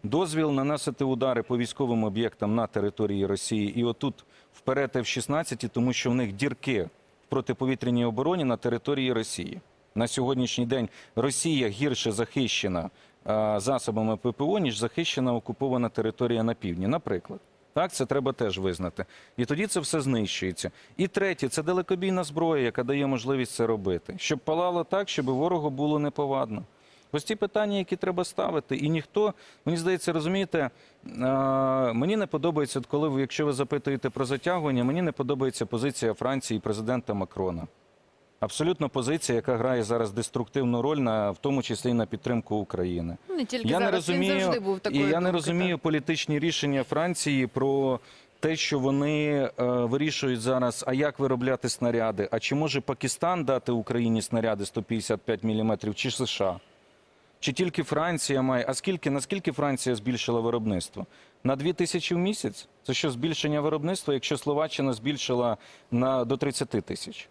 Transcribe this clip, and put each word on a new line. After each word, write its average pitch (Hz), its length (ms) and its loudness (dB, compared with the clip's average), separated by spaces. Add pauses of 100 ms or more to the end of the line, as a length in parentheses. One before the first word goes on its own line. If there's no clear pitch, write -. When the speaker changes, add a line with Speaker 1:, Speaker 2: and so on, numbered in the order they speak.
Speaker 1:
Дозвіл 156 480 0
наносити 139 540 0
удари 127 380 2
по 123 160 0
військовим 120 460 0
об'єктам 107 500 0
на 113 120 2
території 101 600 0
Росії. 104 540 0
І 117 40 2
отут 120 400 -2 (300)
вперед 131 420 0
Ф 120 100 0
шістнадцяті, 131 640 -4
тому 123 240 0
що 123 180 0
в 120 40 2
них 120 180 0
дірки 123 500 -2
в 78 60 -4 (400)
протиповітряній 127 760 0
обороні 139 400 0
на 120 120 2
території 127 560 0
Росії. 113 480 -4 (340)
На 113 140 2
сьогоднішній 127 580 0
день 120 220 0 (280)
Росія 135 520 2
гірше 117 440 0
захищена, 101 760 0 (340)
а, 107 360 2
засобами 110 560 0
П 120 160 -2
П 143 120 -2
О, 196 140 2
ніж 123 200 0
захищена 123 560 0
окупована 120 540 0
територія 113 540 0
на 113 120 2
півдні, 92 320 -4
наприклад. 151 540 -2 (340)
Так, 170 180 0
це 131 140 -2
треба 135 260 0
теж 98 260 -2
визнати. 90 460 -2 (320)
І 123 80 0
тоді 156 220 -2
це 185 140 -2
все 151 200 -2
знищується. 104 720 -2 (260)
І 185 120 0
третє, 185 400 0
це 156 140 -2
далекобійна 185 640 0
зброя, 151 400 2
яка 120 180 0
дає 139 240 0
можливість 131 480 0
це 117 120 2
робити. 98 520 0
Щоб 151 200 -2
палало 170 460 0
так, 196 240 -2
щоб - 180 -2
ворогу 151 440 2
було 147 280 0
неповадно. 135 640 -2 (500)
Ось 147 120 -2
ці 220 120 -2
питання, 202 420 0
які 185 180 -2
треба 180 280 -2
ставити. - 520 -2
І 151 140 0
ніхто, 202 440 0 (300)
мені 165 140 0
здається, 175 340 0
розумієте, 170 580 0 (500)
а, 135 720 2
мені 165 220 2
не 202 100 0
подобається, 151 520 0
от 120 80 -4
коли 147 220 0
ви, 135 120 2
якщо 143 260 0
ви 147 60 2
запитуєте 135 580 0
про 135 140 -2
затягування, 139 600 0
мені 151 180 2
не 160 100 0
подобається 131 540 0
позиція 117 480 0
Франції 127 440 -2
і - 20 -2
президента 110 540 -2
Макрона. 92 520 -4 (760)
Абсолютно 151 480 0
позиція, 143 480 0
яка 131 200 0
грає 120 260 2
зараз 113 300 0
деструктивну 120 720 -2
роль, 147 140 0
на, 110 340 2
в 87 80 -6
тому 139 240 0
числі 117 280 -2
і 120 40 2
на 113 120 2
підтримку 113 500 -2
України. 90 600 -2 (120)
Speaker 2:
Ну, 381 80 -6
не 269 80 -2
тільки 226 240 -4
Speaker 1:
Я 160 100 2
не 240 60 2
Speaker 2:
зараз, 180 240 0
він 180 100 2
Speaker 1:
розумію, 190 220 2
Speaker 2:
завжди 185 200 2
був 190 160 0
Speaker 1:
і 185 40 -8
Speaker 2:
такою 143 200 0
Speaker 1:
я 143 60 4
не 147 60 4
Speaker 2:
думкою, 180 200 2
Speaker 1:
розумію 175 440 0
Speaker 2:
так. - 60 -8
Speaker 1:
політичні 156 560 0
рішення 143 460 0
Франції 147 640 0
про 135 540 2 (400)
те, 156 160 0
що 151 220 0
вони, 143 520 2 (280)
е, 123 60 2
вирішують 123 760 2
зараз, 127 460 0
а 131 80 0
як 143 240 0
виробляти 131 500 0
снаряди, 110 640 0
а 113 60 0
чи - 160 -2
може 147 260 0
Пакистан 156 640 -2
дати 127 280 2
Україні 113 500 2
снаряди 110 440 0
сто - 160 -4
п'ятдесят 110 380 -2
п'ять 110 240 -2
міліметрів, 110 500 0
чи - 160 -4
С 120 160 -2
Ш - 180 -2
А. 87 160 -2 (800)
Чи 143 120 -2
тільки 175 300 -2
Франція 147 600 0
має, 131 260 2
а 135 60 -2
скільки, 175 360 -2
наскільки 151 420 -2
Франція 135 440 0
збільшила 117 440 0
виробництво? 110 640 0 (380)
На 135 120 2
дві 156 160 0
тисячі 175 420 0
в 175 40 2
місяць? 208 500 -2 (140)
Це 131 120 -2
що, 151 160 0
збільшення 147 500 0
виробництва, 156 540 0
якщо 139 220 -2
Словаччина 147 560 0
збільшила 120 640 0 (340)
на, 127 340 2
до 131 120 0
тридцяти 131 440 0
тисяч? - 500 -10